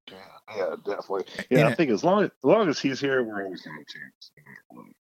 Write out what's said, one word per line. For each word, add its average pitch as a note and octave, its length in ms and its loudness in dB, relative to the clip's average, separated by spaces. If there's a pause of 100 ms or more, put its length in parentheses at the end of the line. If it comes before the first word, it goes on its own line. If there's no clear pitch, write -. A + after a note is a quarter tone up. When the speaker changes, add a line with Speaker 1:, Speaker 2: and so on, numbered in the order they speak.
(120)
Speaker 1:
Yeah, - 460 -18
yeah, F2 180 -2 (100)
definitely. G2 380 -4 (260)
Speaker 2:
In B2+ 100 4
Speaker 1:
Yeah, D3+ 80 6
I A2 40 2
Speaker 2:
a A#2+ 60 -2
Speaker 1:
think D3 140 2
as G2 120 0
long F#3+ 200 4
as, D#3+ 60 0
as - 140 -12
long F#3+ 240 4
as C#3+ 100 0
he's C3+ 220 -2
here, C3+ 240 0
we're G#2 220 -6
always F#2 160 -10
gonna D#2 160 -16
have D2 60 -20
a - 960 -20
chance. - 140 -20 (160)